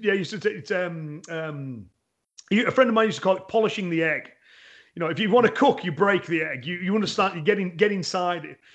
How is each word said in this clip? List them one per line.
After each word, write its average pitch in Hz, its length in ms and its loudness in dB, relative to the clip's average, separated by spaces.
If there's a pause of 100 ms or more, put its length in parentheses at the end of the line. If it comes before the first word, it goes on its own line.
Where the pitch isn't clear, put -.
yeah, 196 60 4
used 196 180 -2
to, 214 80 -8
t-, 202 100 -2
it's, 160 200 -10
um, 165 520 -6 (100)
um, 143 540 -10 (640)
he, 214 140 4
a - 80 0
friend 247 180 4
of 226 40 0
mine 220 140 4
used - 120 -4
to - 40 -12
call 190 140 2
it - 100 -14
polishing 208 420 0
the 160 140 0
egg. 151 260 -2 (640)
You 170 40 -10
know, 160 80 -2
if 165 100 -4
you 208 140 0
wanna 233 180 6
cook, - 360 4
you 180 80 -4
break 190 320 2
the 160 180 -2
egg. 135 220 -8
You, 175 120 -8
you 185 160 -2
understand, 196 420 0
you 165 60 -6
get 180 160 2
in, 180 200 -4
get 208 140 4
inside 175 540 -2
it. 147 120 -18 (180)